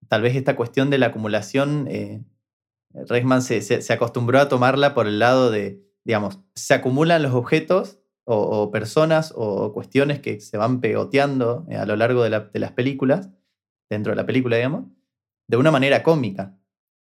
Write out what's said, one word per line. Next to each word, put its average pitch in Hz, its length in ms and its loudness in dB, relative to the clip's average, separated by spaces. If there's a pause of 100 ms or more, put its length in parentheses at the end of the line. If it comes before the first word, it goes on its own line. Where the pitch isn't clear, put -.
tal 110 120 2
vez 120 140 2
esta 135 200 0
cuestión 131 360 0
de 139 80 2
la 123 80 4
acumulación, 120 840 -2
eh, 107 340 -8 (680)
Reisman 127 480 0
se, 117 220 -2
se, - 180 -2
se - 120 -2
acostumbró 120 460 0
a 139 80 4
tomarla 135 460 2
por 113 140 0
el 104 100 0
lado 123 320 4
de, 101 340 -4 (200)
digamos, 104 360 -4 (140)
se - 220 0
acumulan 151 480 2
los 131 100 0
objetos 156 680 0 (260)
o, 117 120 0
o 104 340 0
personas 156 640 0
o, 104 300 -2
o 107 80 -6
cuestiones 139 460 0
que 107 200 -8
se - 180 -10
van 120 240 0
pegoteando, 120 880 0
eh, 113 80 -8
a 104 100 -4
lo 104 80 -2
largo 120 280 2
de 110 60 2
la, 107 120 0
de - 180 -10
las 104 140 -6
películas, 135 580 -2 (580)
dentro 107 220 -4
de 101 60 -4
la - 100 -4
película, 123 300 0
digamos, 143 280 -2 (640)
de 117 100 2
una 151 140 6
manera 135 320 4
cómica. 104 520 0 (460)